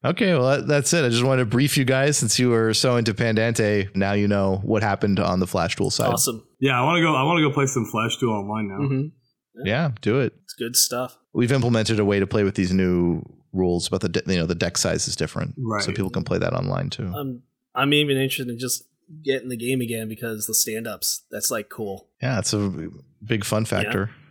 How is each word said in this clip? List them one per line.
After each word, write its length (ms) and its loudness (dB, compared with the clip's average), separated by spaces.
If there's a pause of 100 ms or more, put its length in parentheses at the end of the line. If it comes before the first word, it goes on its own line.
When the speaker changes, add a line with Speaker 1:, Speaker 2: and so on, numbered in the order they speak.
Speaker 1:
Okay, 280 2
well, 100 4 (140)
that, 100 -4
that's 260 2
it. 120 4
I 40 4
just 140 2
wanted 200 4
to 20 2
brief 320 2
you 80 2
guys 320 2
since 200 0
you 120 4
were 240 4
so 240 2
into 160 2
Pandante. 800 2
Now 180 0
you 140 2
know 360 2
what 200 2
happened 360 2
on 200 0
the 80 0
Flash 300 0
Duel 140 0
side. 200 0
Speaker 2:
Awesome. 340 -2 (140)
Speaker 3:
Yeah, 200 2
I 40 2
wanna 180 2
go, 140 2
I 80 2
wanna 180 2
go 120 2
play 140 2
some 180 -2
Flash 320 -2
Duel 160 0
online 340 -4
now. 120 -8
Speaker 2:
Mm-hmm. 880 -6
Speaker 1:
Yeah, 260 0 (100)
do 180 2
it. 140 0 (100)
Speaker 2:
It's 120 -18
good 200 -6
stuff. 420 -2 (160)
Speaker 1:
We've 200 4
implemented 480 2
a 40 4
way 140 4
to 80 2
play 160 2
with 120 2
these 180 2
new 480 4 (320)
rules, 340 0
but 140 -2
the 80 -2
de-, 140 -2 (100)
you 60 2
know, 60 0
the 100 0
deck 220 -2
size 300 0
is 80 -6
different, 400 -6
so 80 -10
Speaker 3:
Right. 320 -4
Speaker 1:
people 140 -2
can 160 -4
play 120 -2
that 160 -2
online 360 -2
too. 260 -8
Speaker 2:
I'm, 280 -8 (300)
I'm 200 0
even 240 2
interested 320 -2
in 100 -8
just 240 -6 (400)
getting 240 -4
the 100 -6
game 220 -2
again 300 -4
because 380 -8
the 80 -6
stand-ups, 760 -4
that's, 200 -4
like, 180 -6
cool. 400 -10 (120)
Speaker 1:
Yeah, 180 -2
it's 140 -2
a 360 -2 (340)
big 220 -2
fun 180 0
Speaker 2:
Yeah. 60 -6
Speaker 1:
factor. 400 -2 (220)